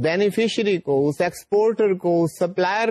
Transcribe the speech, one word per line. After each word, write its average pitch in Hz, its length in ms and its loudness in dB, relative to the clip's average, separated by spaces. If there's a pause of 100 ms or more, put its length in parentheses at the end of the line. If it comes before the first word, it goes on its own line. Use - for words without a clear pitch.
بینیفیشری 202 760 0
کو، 143 280 0
اس 147 120 -2
ایکسپورٹر 202 720 0
کو، 175 300 0
اس - 140 -4
سپلائر 190 520 -2